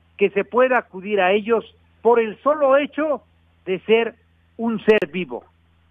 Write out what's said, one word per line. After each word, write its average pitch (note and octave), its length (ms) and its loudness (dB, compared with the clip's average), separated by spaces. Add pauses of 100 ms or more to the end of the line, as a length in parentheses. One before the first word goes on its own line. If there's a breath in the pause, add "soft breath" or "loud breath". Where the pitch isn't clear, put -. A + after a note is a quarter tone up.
(180)
que G3 140 0
se G3 120 -4
puede B3 320 0
acudir G3 460 -4
a F3+ 100 2
ellos G#3+ 320 -2 (380)
por A#3 180 4
el A3 220 -4
solo C#4 360 2
hecho C#4+ 440 -4 (440)
de F#3 160 -6
ser A3+ 340 0 (420)
un A3+ 260 -4
ser G#3 280 2
vivo, C#3+ 320 -8 (460)